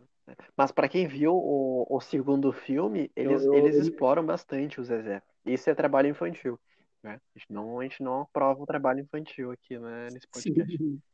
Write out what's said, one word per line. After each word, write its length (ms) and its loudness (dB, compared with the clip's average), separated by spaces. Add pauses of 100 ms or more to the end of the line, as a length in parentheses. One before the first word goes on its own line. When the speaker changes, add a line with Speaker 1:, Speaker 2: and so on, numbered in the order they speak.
(280)
Speaker 1:
É, 60 -18
é. 20 -20 (200)
Mas 160 2
pra 160 2
quem 200 0
viu 280 2
o, 540 0
o 100 0
segundo 540 0
filme, 640 -2
Speaker 2:
Eu, 160 0
Speaker 1:
eles, 140 2
Speaker 2:
eu, 100 6
Speaker 1:
eles 220 6
Speaker 2:
eu 40 8
Speaker 1:
exploram 440 2
bastante 540 -4
o 40 -8
Zezé. 380 -4 (220)
Isso 260 0
é 60 4
trabalho 340 4
infantil, 500 -6 (420)
né? 180 -16 (160)
A 40 -20
gente 120 -20
não, 280 -8
a 40 -6
gente 200 -10
não 180 -2
aprova 400 0
o 40 -10
trabalho 340 0
infantil 520 -10
aqui, 280 -14
né, 320 -12
nesse 160 -18
podcast. 500 -2
Speaker 2:
Sim. 240 -4 (120)